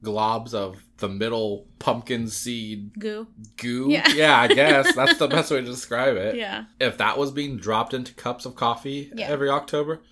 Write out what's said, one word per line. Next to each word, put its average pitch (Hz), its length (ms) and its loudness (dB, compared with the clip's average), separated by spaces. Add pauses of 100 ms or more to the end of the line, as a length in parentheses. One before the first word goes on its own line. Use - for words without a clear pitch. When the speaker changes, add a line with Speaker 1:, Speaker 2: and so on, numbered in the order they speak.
Speaker 1:
globs 113 500 0
of 98 300 -4 (140)
the 104 120 -4
middle 107 600 -4 (100)
pumpkin 117 480 -2
seed 107 720 -6
Speaker 2:
Goo. 214 300 -8 (280)
Speaker 1:
goo, 123 320 -4
Speaker 2:
Yeah. 143 280 4
Speaker 1:
yeah, 151 240 6
I 120 80 6
guess 135 480 6
that's 135 200 4
the 147 120 2
Speaker 2:
<laughs> - 0 -
Speaker 1:
best 156 240 0
way 135 80 2
to 123 40 -6
describe 123 520 0
it. 101 180 -2
Speaker 2:
Yeah. 110 300 -6 (160)
Speaker 1:
If 123 180 0
that 107 180 2
was 139 140 0
being 143 260 -6
dropped 110 380 -2
into 127 200 -8
cups - 320 -8
of 127 100 -14
coffee 139 580 -4
Speaker 2:
Yeah. 214 140 -6
Speaker 1:
every 143 200 0
October, 147 640 -2